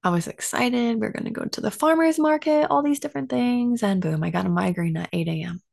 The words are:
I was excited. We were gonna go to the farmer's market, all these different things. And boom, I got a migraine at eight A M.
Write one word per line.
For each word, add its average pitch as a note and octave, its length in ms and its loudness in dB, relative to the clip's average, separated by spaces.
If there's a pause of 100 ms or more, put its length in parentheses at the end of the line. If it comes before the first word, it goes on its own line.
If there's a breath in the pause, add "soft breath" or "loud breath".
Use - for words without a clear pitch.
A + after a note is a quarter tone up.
I F#3 60 2
was F3 180 0
excited. A#3+ 680 -2
We G#3+ 120 -2
were - 40 -4
gonna - 200 -6
go - 140 -6
to - 160 -8
the G#3+ 100 -2
farmer's D#4+ 480 2
market, D4+ 500 2
all C#4+ 140 4
these D4 160 0
different C#4 300 -6
things. A#3+ 540 0
And G3 180 2
boom, D#3+ 220 0
I E3+ 60 0
got F3 160 -2
a F#3+ 40 0
migraine F3 480 0
at E3+ 140 -6
eight E3+ 160 -2
A D#3+ 160 -4
M. F3 180 -10 (120)